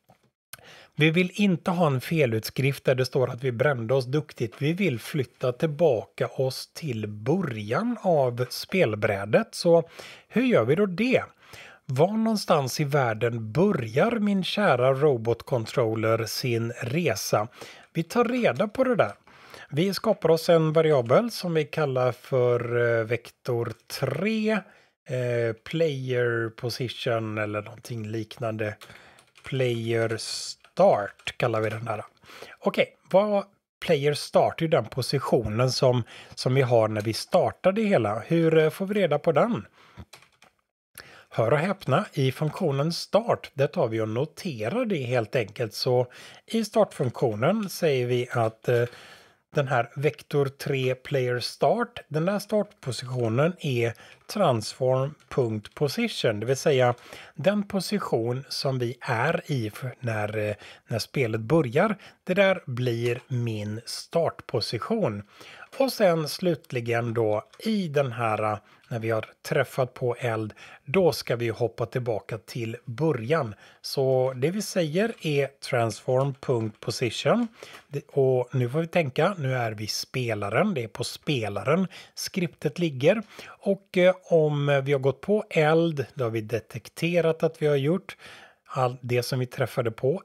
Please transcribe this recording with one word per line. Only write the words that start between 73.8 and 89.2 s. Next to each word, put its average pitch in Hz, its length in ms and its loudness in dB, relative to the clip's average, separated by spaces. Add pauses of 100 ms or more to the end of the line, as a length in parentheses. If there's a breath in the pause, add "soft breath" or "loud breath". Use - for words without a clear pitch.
Så 131 560 0
det 131 140 0
vi 202 120 -4
säger 190 580 -2
är 143 260 0
transform.position. 127 2000 -2 (400 loud breath)
Det, 143 200 -10
och 131 440 2
nu 123 160 0
får 143 120 -2
vi 165 60 -4
tänka, 165 520 0
nu 131 160 -2
är 117 180 -2
vi 107 140 -8
spelaren, 117 880 -2
det 123 100 -2
är 110 40 -8
på - 160 -8
spelaren 127 840 -2 (260 loud breath)
skriptet - 640 -6
ligger. 170 440 2 (240 loud breath)
Och, - 520 -4
eh, 180 160 6 (100)
om 147 600 4
vi 139 80 0
har 139 80 2
gått 131 200 2
på 208 300 0
eld, 156 640 2
då 135 100 -4
har 113 60 -2
vi 113 100 -2
detekterat 160 1040 -2
att 160 200 -2
vi 151 40 0
har 147 100 4
gjort. 147 400 -2 (580 loud breath)
Allt 127 280 -2
det 123 200 0